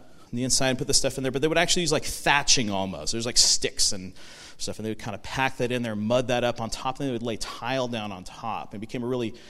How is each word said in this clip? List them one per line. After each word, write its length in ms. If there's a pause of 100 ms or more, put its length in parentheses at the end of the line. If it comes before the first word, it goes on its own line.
(320)
on 40
the 80
inside 260
and 80
put 80
the 80
stuff 240
in 40
there, 100
but 100
they 60
would 100
actually 240
use, 100
like, 140
thatching 640
almost. 420
There's, 140
like, 100
sticks 560
and 220 (420)
stuff, 220
and 80
they 40
would 100
kinda 180
pack 400
that 120
in 120
there, 140
mud 320
that 160
up 180
on 80
top, 280
and 80
they 60
would 100
lay 140
tile 520
down 220
on 140
top. 500
It 40
became 240
a 40
really 280 (160)